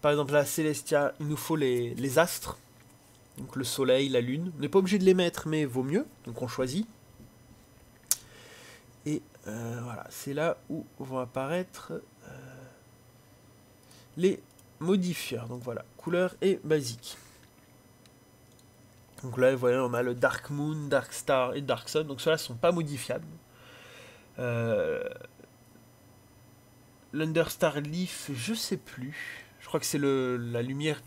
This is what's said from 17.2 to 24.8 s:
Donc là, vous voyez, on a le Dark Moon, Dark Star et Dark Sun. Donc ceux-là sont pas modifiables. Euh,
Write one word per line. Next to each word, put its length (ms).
Donc 160
là, 120
vous 60
voyez, 200
on 180
a 80
le 100
Dark 380
Moon, 380
Dark 220
Star 440
et 60
Dark 280
Sun. 160
Donc 160
ceux-là 160
sont 160
pas 180
modifiables. 540
Euh, 680